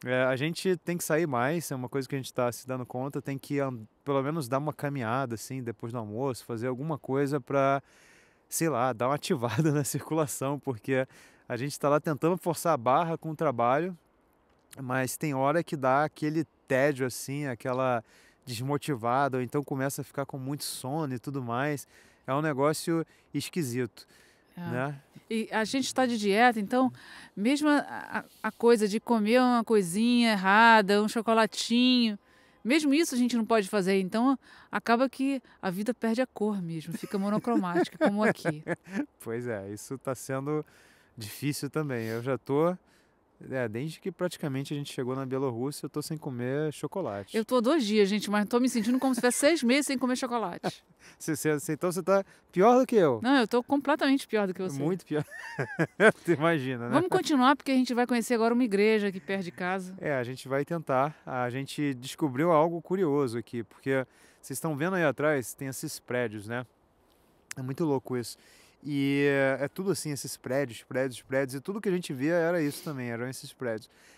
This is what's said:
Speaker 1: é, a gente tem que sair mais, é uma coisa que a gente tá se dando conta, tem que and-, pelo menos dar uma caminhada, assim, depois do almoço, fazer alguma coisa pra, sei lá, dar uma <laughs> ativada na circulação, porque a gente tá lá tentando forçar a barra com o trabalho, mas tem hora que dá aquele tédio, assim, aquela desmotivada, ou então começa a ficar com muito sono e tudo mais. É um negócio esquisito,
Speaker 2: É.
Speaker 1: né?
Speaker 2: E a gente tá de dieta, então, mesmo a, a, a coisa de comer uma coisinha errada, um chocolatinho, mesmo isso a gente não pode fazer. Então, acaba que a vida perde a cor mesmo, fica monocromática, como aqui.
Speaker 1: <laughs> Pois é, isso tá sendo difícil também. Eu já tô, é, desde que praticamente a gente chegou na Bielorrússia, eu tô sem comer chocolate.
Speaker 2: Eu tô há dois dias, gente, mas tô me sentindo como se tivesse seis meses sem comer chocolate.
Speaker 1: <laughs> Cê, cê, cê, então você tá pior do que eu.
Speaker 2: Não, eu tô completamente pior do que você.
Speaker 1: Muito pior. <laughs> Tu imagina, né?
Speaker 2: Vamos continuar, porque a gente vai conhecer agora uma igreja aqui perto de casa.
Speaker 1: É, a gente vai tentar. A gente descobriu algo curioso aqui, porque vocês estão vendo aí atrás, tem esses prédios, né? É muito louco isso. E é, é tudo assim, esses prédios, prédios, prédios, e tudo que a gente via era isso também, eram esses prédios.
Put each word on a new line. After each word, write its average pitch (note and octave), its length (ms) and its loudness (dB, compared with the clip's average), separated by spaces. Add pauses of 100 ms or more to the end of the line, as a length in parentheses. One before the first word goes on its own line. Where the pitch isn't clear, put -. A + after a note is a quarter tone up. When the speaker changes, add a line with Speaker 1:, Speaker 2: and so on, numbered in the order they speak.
Speaker 1:
é, B2+ 200 2
a C3 120 2
gente E3+ 400 -2
tem E3+ 200 -6
que D#3+ 60 -6
sair E3 240 2
mais, C#3 460 0
é - 20 -4
uma B2 140 -6
coisa C3+ 200 -4
que C#3+ 60 -6
a C3+ 40 -4
gente - 140 -10
tá A#2+ 200 0
se - 160 -16
dando B2+ 180 -6
conta, C3+ 340 -6
tem C#3 180 -6
que C#3+ 200 -4
and-, C3 220 -4 (240)
pelo C#3 180 2
menos D3 240 -2
dar C3 120 0
uma D3+ 140 -2
caminhada, C3 600 -2
assim, C3 300 -10
depois A#2 280 -8
do B2 60 -6
almoço, A2+ 460 -6
fazer A#2+ 240 -6
alguma C3+ 280 -4
coisa C#3 440 -2
pra, C#3 420 2 (680)
sei E3 200 0
lá, B2+ 240 2
dar B2 160 -2
uma C#3+ 80 2
<laughs> - 0 -
ativada C#3 560 0
na C#3+ 100 0
circulação, C#3+ 800 -2
porque C3 480 -2 (400)
a B2 80 -4
gente C3+ 240 -6
tá C#3+ 80 0
lá D3 100 4
tentando D#3+ 380 0
forçar E3+ 380 -2
a - 20 2
barra D3+ 420 2
com D#3+ 120 -8
o D#3 60 -6
trabalho, C#3+ 640 0 (800)
mas B2+ 360 -2
tem D3+ 180 -4
hora C#3+ 300 2
que - 120 -6
dá C3 280 4
aquele D#3 400 -2 (240)
tédio, C3 360 2
assim, C#3 420 -6
aquela B2+ 580 -2 (500)
desmotivada, C3 840 0
ou B2+ 40 -2
então C#3 220 -4
começa C#3 380 -4
a - 20 -12
ficar - 220 -6
com C#3+ 120 -12
muito C3+ 260 -6
sono C#3 500 -4
e A#2+ 40 -6
tudo C#3 240 -6
mais. C3 460 -4 (380)
É B2+ 80 -4
um C#3+ 80 0
negócio D#3 600 0 (280)
esquisito, B2+ 760 -4 (500)
Speaker 2:
É. F3 40 -12
Speaker 1:
né? C#3 400 -4 (280)
Speaker 2:
E A3+ 220 -2
a A3 140 -2
gente C4 300 -2
tá C4 120 2
de A#3+ 120 -2
dieta, A3 420 4
então, B3 320 2 (440)
mesmo C#4 320 2
a, G3 120 6
a, - 440 -8 (240)
a G#3+ 40 -4
coisa A3+ 340 4
de G#3 140 -2
comer A3+ 400 4
uma B3 240 4
coisinha A3+ 680 4
errada, G#3 720 8
um G#3+ 60 0
chocolatinho, A3+ 1080 2 (440)
mesmo C#4+ 320 2
isso D#4+ 200 2
a A#3+ 40 2
gente B3 180 2
não A3+ 80 2
pode G#3 240 2
fazer. G3 320 2
Então, A3+ 380 2 (320)
acaba A#3 380 2
que C4+ 340 -2 (180)
a F#3+ 100 -2
vida G#3+ 240 -2
perde A3+ 280 -2
a B3+ 40 0
cor G#3 360 -4
mesmo, E3 340 -8
fica - 220 -8
monocromática, G#3 800 0
como G#3 240 2
aqui. D#3+ 420 0
Speaker 1:
<laughs> F#3+ 560 -6
Pois A#2+ 260 -6
é, G2+ 260 -6
isso C3 260 -10
tá C3 160 -6
sendo C#3+ 500 -4 (520)
difícil C3 540 -6
também. C3 360 -4
Eu A2+ 160 -4
já C3 140 -2
tô, D#3+ 400 0 (760)
é, B2+ 160 -2
desde C3 340 -8
que F#3 120 -8
praticamente D3 600 -6
a - 20 -4
gente C#3+ 160 -8
chegou C3 240 -4
na C3+ 80 -6
Bielorrússia, C3 640 -4
eu - 40 -12
tô D3+ 120 -6
sem D#3 160 -8
comer C3+ 560 -4
chocolate. A#2+ 600 -6
Speaker 2:
Eu A3 80 0
tô B3+ 140 0
há B3 60 4
dois C4 240 2
dias, G#3 200 4
gente, G3+ 240 -2
mas G#3 160 2
tô A#3+ 140 2
me C4 80 2
sentindo A#3+ 300 2
como C4 160 2
se A#3 80 -2
tivesse B3 160 2
seis D4+ 240 4
meses C4+ 240 4
sem C#4 120 0
comer B3+ 180 0
chocolate. A3+ 680 -4
Speaker 1:
<laughs> - 100 -20 (240)
Cê, D#3 180 -2
cê, D3+ 240 0
cê, D#3 140 -4
então F3 180 -2
você E3 100 -4
tá G3 220 2 (260)
pior A#3 300 8
do B3+ 60 4
que A#3+ 100 0
eu. C#3 260 6
Speaker 2:
Não, C4 140 4
eu A#3+ 100 4
tô A#3+ 160 0
completamente C#4 640 2
pior G#3 200 0
do F#3 80 -4
que F#3+ 80 -6
você. D3 200 -4
Speaker 1:
Muito F3 220 0
pior. D3+ 180 0 (460)
<laughs> - 560 2
Tu F3 80 0
imagina, C3 540 0
né? E3 80 0
Speaker 2:
Vamos F4 160 2
continuar, D4 460 4
porque - 160 -6
a - 20 4
gente B3+ 180 2
vai A#3+ 140 2
conhecer A#3+ 260 0
agora A#3 220 4
uma B3 100 4
igreja G#3 440 4
aqui F#3 120 -6
perto G3 240 -4
de E3+ 80 -6
casa. F#3 480 -6
Speaker 1:
É, D3+ 160 -2
a B2 80 0
gente C3 240 -8
vai C#3 160 0
tentar. D3 500 0 (120)
A B2 240 -2
gente C#3 420 -4
descobriu C3 600 -2
algo E3 280 4
curioso D3 560 0
aqui, A#2 280 -6
porque C3+ 420 -4 (340)
vocês C3+ 160 -12
estão D#3+ 180 -4
vendo F3 220 -2
aí E3+ 80 2
atrás, C#3 480 2
tem C3+ 160 -10
esses - 320 -10
prédios, A2 480 -4
né? A#2+ 160 -6 (880)
É C3+ 60 -8
muito C3 240 -4
louco C3+ 320 0
isso. A#2+ 220 -8 (440)
E C#3+ 460 0
é, C3+ 380 2
é - 20 -10
tudo F#3+ 220 -4
assim, D#3 200 -4
esses C3+ 280 -8
prédios, B2 460 -4
prédios, B2+ 360 -4
prédios, C3+ 340 -2
e C#3 60 -8
tudo G3+ 220 -6
que G#3+ 80 -2
a - 20 2
gente F3 220 -4
via C#3+ 200 0
era E3+ 280 2
isso C#3+ 200 -2
também, C3 280 -6
eram A#2 180 -4
esses C3 240 -12
prédios. A2+ 380 -6 (260)